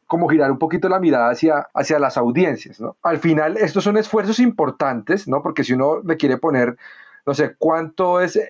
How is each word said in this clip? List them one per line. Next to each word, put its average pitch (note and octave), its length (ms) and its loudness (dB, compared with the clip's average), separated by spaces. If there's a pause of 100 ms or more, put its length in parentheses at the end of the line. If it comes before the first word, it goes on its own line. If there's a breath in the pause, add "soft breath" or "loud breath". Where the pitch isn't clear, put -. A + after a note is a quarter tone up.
como E3+ 220 0
girar D3 220 4
un C3 80 0
poquito E3 320 0
la F#3 100 0
mirada C3 300 2
hacia, D3 420 0
hacia D3 260 0
las C#3 200 0
audiencias, C3 600 -2
¿no? A#2 240 -12
Al E3+ 160 0
final, D#3+ 380 0
estos G3+ 280 -2
son G#3 120 2
esfuerzos G#3+ 420 0
importantes, D3+ 920 -2
¿no? C#3 140 -2
Porque - 220 -4
si A#2+ 80 -2
uno C#3 320 0
le E3 140 -2
quiere C3 180 0
poner B2 400 0 (500 loud breath)
no C#3 80 -2
sé, D3 240 -2
¿cuánto E3 600 0
es F3+ 160 -2 (140)